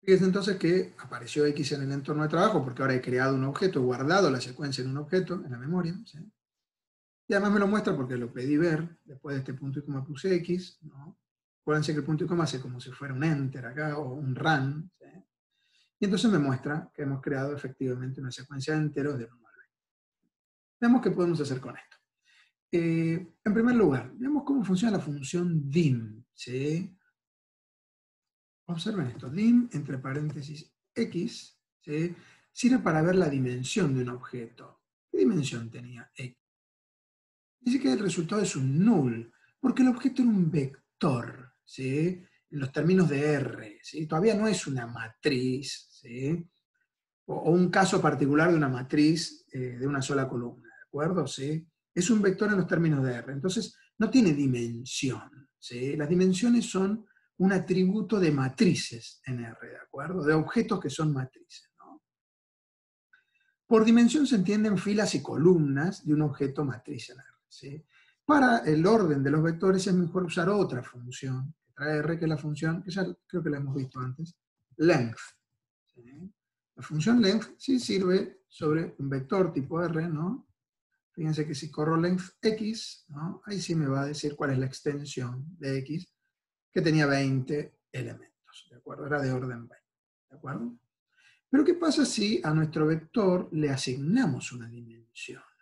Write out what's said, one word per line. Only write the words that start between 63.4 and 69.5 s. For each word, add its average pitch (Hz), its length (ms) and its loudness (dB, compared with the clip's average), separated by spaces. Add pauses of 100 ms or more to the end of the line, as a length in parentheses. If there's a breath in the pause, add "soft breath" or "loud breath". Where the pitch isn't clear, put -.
Por 220 180 6
dimensión 233 440 6
se 254 80 4
entienden 208 420 2
filas 202 380 0
y 135 80 -2
columnas 165 800 2
de 156 80 2
un 151 80 2
objeto 147 420 -2
matriz 131 460 -8
en - 100 -20
R, - 80 -20 (200)
¿sí? - 360 -18 (400 soft breath)
Para 254 360 4
el 156 260 2
orden 180 380 4
de 135 80 2
los 156 100 4
vectores 185 460 2